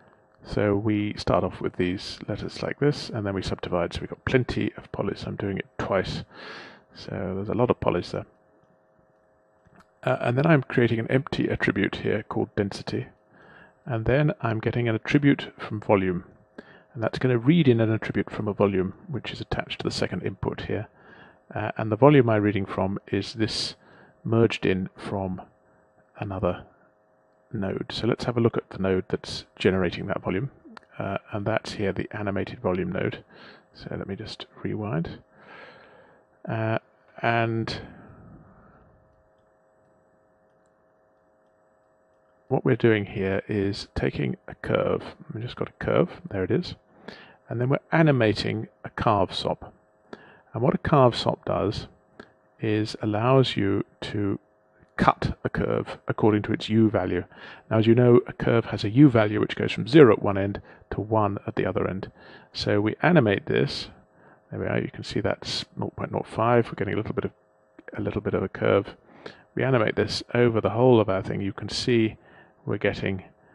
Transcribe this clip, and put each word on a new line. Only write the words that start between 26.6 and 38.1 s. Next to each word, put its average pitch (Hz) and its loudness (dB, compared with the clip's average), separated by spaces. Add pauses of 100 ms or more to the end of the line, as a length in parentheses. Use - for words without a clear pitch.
node. 98 -6
So - -6
let's - -2
have 117 -2
a 117 2
look 113 4
at - -6
the - -12
node 95 0
that's - -8 (120)
generating 92 0
that - -6
volume, 92 -4 (480)
uh, 98 -6 (140)
and 101 -6
that's - -4
here, 98 -4
the 95 -6
animated 98 -4
volume 90 -2
node. - -4 (500)
So - -16
let - -8
me 98 -8
just - -12 (160)
rewind. 107 -6 (1300)
Uh, 113 -2 (440)
and 113 0 (4000)